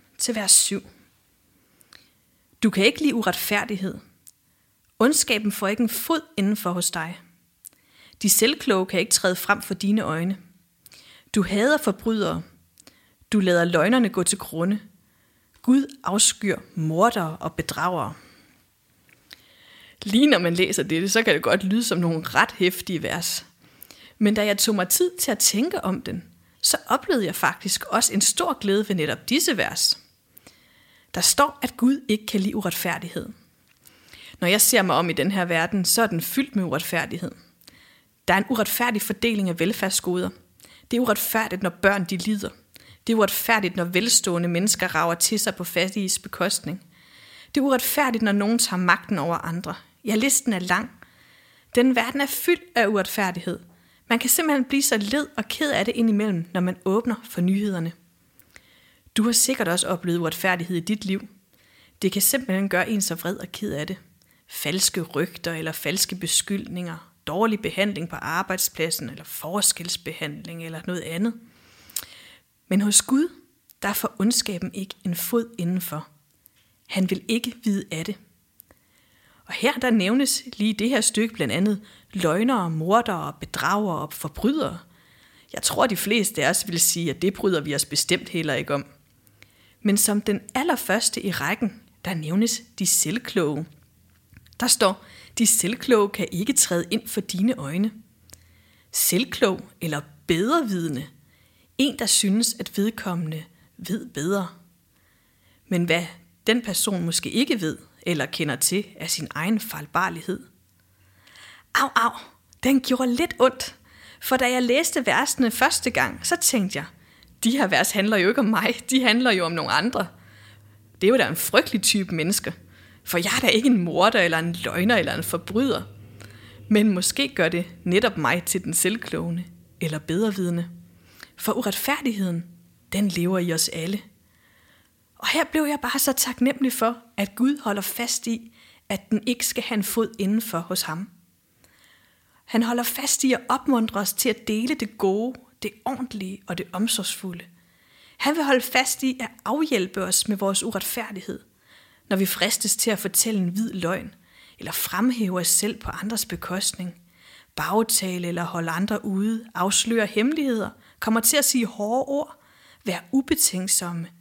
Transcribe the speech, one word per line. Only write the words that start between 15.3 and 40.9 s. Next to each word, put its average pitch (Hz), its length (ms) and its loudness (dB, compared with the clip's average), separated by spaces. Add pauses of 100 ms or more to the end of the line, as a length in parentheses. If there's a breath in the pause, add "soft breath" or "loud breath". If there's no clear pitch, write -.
Gud 269 420 4
afskyr - 540 2 (160)
mordere 165 640 2
og - 180 -8
bedragere. 160 600 -2 (1900 loud breath)
Lige 226 240 6
når 269 120 6
man 175 160 2
læser 170 280 2
dette, 165 260 0
så 220 140 4
kan 214 120 4
det 135 80 0
godt 175 220 4
lyde 214 200 0
som 180 140 0
nogle 170 240 0
ret 180 300 2
heftige 180 500 -2
vers. - 440 -4 (720 loud breath)
Men 208 160 4
da 214 120 0
jeg 202 120 2
tog 220 160 2
mig 185 140 0
tid 359 220 2 (100)
til - 100 0
at 208 80 0
tænke 302 460 0
om 190 180 -2
den, - 220 -8 (380 soft breath)
så - 140 2 (100)
oplevede 262 380 2
jeg 175 100 -2
faktisk - 500 -2
også - 280 2
en 190 80 0
stor - 380 2
glæde 202 300 2
ved 196 80 0
netop 147 320 -2
disse 294 280 2
vers. - 420 0 (1160 soft breath)
Der 175 60 -2
står, 285 420 2
at - 140 -6
Gud 269 320 4
ikke 214 180 0
kan 208 140 0
lide 190 160 0
uretfærdighed. 170 720 -4 (1120 loud breath)
Når 180 80 2
jeg 202 120 6
ser 220 220 6
mig 175 140 4
om 170 140 4
i - 20 -2
den 151 180 0
her 196 140 0
verden, 175 400 0
så - 180 2
er 226 40 4
den 170 140 -2
fyldt - 360 -4
med 190 80 2
uretfærdighed. 165 640 -4 (1000 soft breath)
Der 180 60 6
er 190 40 6
en 196 120 0
uretfærdig 220 520 0
fordeling 208 460 0
af 170 120 -4
velfærdsgoder. 180 680 -2 (600 loud breath)